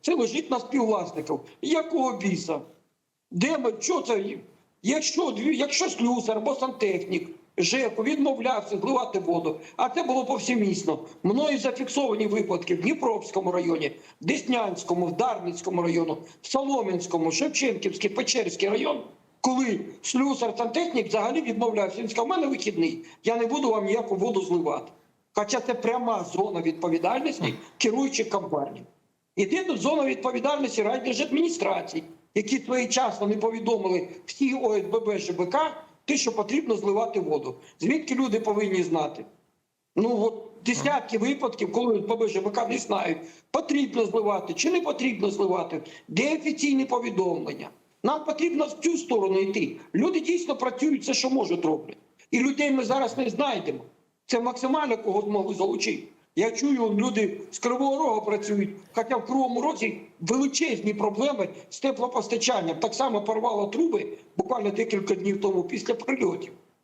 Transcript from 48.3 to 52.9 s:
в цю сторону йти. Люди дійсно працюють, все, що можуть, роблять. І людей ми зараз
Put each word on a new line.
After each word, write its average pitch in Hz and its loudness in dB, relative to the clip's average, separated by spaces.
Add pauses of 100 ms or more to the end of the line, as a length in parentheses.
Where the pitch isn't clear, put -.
в 285 -10
цю 330 0
сторону 190 2
йти. 196 0 (200)
Люди 330 4
дійсно 330 0
працюють, 262 0
все, 269 -2
що 262 0
можуть, 208 0
роблять. - -2 (340)
І 233 2
людей 277 2
ми 262 2
зараз 247 0